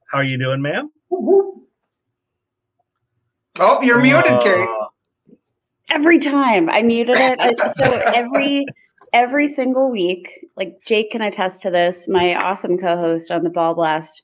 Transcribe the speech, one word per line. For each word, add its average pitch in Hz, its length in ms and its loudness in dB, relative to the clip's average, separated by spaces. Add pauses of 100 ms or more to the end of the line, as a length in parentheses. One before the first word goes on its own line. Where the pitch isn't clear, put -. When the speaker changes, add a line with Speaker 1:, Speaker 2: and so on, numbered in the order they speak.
(120)
Speaker 1:
How 139 80 -4
are 139 40 0
you 131 160 -4
doing, 131 240 -4
ma'am? 220 280 -6 (180)
Speaker 2:
Whoop, 349 140 -4
whoop. 381 320 2 (2000)
Oh, 208 220 4
you're 247 200 4
muted, 254 400 4
Kate. 190 260 2
Speaker 1:
Uh, - 180 -6 (1080)
Speaker 3:
Every 320 280 4
time 262 500 2
I 214 140 2
muted 233 340 2
it. 254 240 2
I, 240 240 0
so - 180 -2
Speaker 1:
<laughs> 240 300 0
Speaker 3:
every, 277 500 -2 (480)
every 254 360 2
single 262 420 -2
week, 180 400 -4 (260)
like, 185 200 -10 (100)
Jake 214 260 0
can 226 120 -6
attest 190 400 -4
to 190 80 -4
this, 175 360 0
my 180 280 2
awesome 185 420 -2
co-host 170 540 -2
on 170 120 -2
the 170 60 -2
Ball 165 240 -2
Blast 160 500 -4